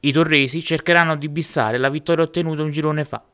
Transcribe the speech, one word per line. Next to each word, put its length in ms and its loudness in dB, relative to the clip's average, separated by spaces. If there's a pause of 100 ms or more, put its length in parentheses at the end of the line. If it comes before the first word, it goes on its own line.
I 120 0
torresi 500 2
cercheranno 540 2
di 120 -8
bissare 480 -2
la 140 2
vittoria 340 0
ottenuta 380 -2
un 80 -2
girone 340 -2
fa. 180 -10 (120)